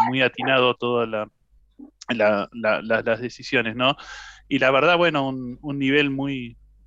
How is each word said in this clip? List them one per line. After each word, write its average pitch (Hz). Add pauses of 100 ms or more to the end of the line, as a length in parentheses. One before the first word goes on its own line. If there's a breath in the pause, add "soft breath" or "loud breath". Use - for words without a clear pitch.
muy 131
atinado 127
toda 120
la, 107 (800)
la, 107
la, 107
la, 110
las 113
decisiones, 120
¿no? 127 (540 loud breath)
Y 135
la 131
verdad, 151
bueno, 156
un, 127
un 143
nivel 139
muy, 135 (300)